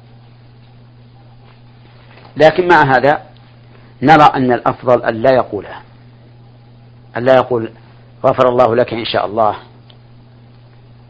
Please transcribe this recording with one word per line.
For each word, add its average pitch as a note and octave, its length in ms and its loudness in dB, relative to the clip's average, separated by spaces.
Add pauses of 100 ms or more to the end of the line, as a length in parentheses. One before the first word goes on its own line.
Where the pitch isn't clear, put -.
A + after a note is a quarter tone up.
(2500)
لكن D#3 300 2
مع E3 140 4
هذا C3+ 400 0 (800)
نرى D3+ 220 4 (120)
أن B2+ 160 -2
الأفضل A#2+ 520 -2
أن A#2 120 -4
لا A#2 160 0
يقولها، G#2+ 500 -4 (1400)
أن A#2 60 -8
لا C3 120 2
يقول: A#2+ 360 -2 (540)
"غفر C3 240 0
الله B2 260 2
لك A#2+ 180 -2
إن A2+ 120 -8
شاء G#2 200 -4
الله"، G#2 300 -4 (1500)